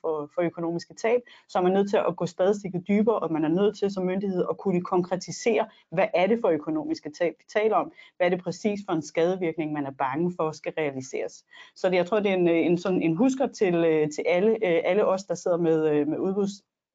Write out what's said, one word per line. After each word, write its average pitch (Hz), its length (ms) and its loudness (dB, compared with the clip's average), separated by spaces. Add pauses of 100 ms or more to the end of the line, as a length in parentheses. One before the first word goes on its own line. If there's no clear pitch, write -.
for, 156 320 -4
for 180 80 -2
økonomiske 170 520 -4
tab, 220 280 0 (280)
så - 80 -2
er 185 60 2
man 180 80 4
nødt 202 180 2
til 208 80 2
at 180 180 0
gå 180 100 -4
spadestikket 190 640 -2
dybere, 214 320 4
og 160 140 -2
man 156 120 2
er 151 40 2
nødt 202 280 2
til 202 140 0
som 190 140 -4
myndighed 185 440 -2
at - 80 -2
kunne 180 240 0
konkretisere, 185 880 -2 (240)
hvad 175 220 0
er 180 140 4
det 226 140 2
for 214 80 0
økonomiske 156 640 -4
tab, 165 280 -2
vi - 140 -20
taler 214 220 2
om? 160 160 0 (260)
Hvad 180 100 2
er - 20 4
det 180 140 -2
præcis 202 360 -4 (100)
for 185 40 0
en 165 80 0
skadevirkning, 165 720 -2
man 143 120 -4
er 135 60 -8
bange 143 460 -2
for 160 140 -2
skal 165 260 -10
realiseres?" 135 680 -6 (300)
Så - 140 0
det, 180 60 0
jeg 175 100 2
tror, 214 140 0
det 202 120 0
er 190 40 2
en, 180 120 4
øh, 165 180 4
en 170 120 4
sådan 185 240 0
en 165 140 0
husker 262 320 2
til, 185 280 0
øh, 156 360 2
til - 160 -8
alle, 180 240 2
øh, 165 340 2
alle 196 200 2
os, 190 180 0
der 170 120 -6
sidder 170 220 -2
med, 160 320 2
øh, 147 180 2
med 151 100 -2
udbuds-, 196 460 -2 (320)